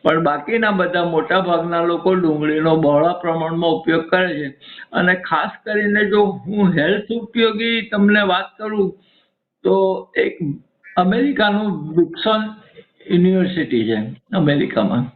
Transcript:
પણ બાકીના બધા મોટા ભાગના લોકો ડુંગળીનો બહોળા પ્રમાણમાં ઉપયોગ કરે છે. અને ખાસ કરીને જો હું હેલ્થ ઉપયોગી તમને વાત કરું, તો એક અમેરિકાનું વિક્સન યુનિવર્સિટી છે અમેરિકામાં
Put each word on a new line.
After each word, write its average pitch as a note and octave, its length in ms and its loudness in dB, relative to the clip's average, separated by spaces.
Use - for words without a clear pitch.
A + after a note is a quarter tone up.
પણ E3 200 0
બાકીના G#3 480 -2
બધા F3 340 0
મોટા E3+ 360 0
ભાગના E3+ 420 -2
લોકો E3+ 320 0
ડુંગળીનો D#3 640 0
બહોળા D#3 360 2
પ્રમાણમાં E3 580 -2
ઉપયોગ E3 400 -2
કરે F#3 280 0
છે. D3 80 -6
અને F#3 220 2
ખાસ F3+ 360 -2
કરીને G#3 400 0
જો G#3 200 4
હું F#3+ 540 0
હેલ્થ F#3+ 260 0
ઉપયોગી A3+ 720 -2
તમને G#3 300 4
વાત F#3+ 360 -2
કરું, G#3 400 -4
તો F#3+ 540 0
એક - 220 -2
અમેરિકાનું G3+ 1000 0
વિક્સન G#3+ 580 0
યુનિવર્સિટી F3 760 2
છે A2 80 0
અમેરિકામાં B2+ 800 0